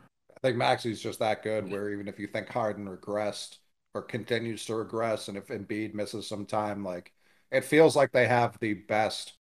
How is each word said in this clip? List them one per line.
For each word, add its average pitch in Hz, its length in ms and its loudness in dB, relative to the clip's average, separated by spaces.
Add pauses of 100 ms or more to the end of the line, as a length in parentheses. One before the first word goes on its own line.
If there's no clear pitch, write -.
(340)
I - 60 -20
think 127 160 0
Maxey's 123 440 0
just - 200 -6
that 107 220 0
good 107 280 -2
where 101 200 -4
even 101 180 -6
if 98 100 -12
you 101 80 -8
think 101 220 -6
Harden 104 400 -2
regressed 104 680 -6 (360)
or 101 80 -6
continues 113 600 -4
to 113 100 -4
regress, 113 540 -2
and 98 80 -8
if 98 120 -12
Embiid 107 460 -6
misses 104 320 -6
some 101 200 -8
time, 104 380 -2
like, 90 280 -8 (400)
it 127 120 2
feels 151 300 8
like 139 180 6
they 123 140 6
have 120 320 4
the 110 160 0
best 107 600 -2 (220)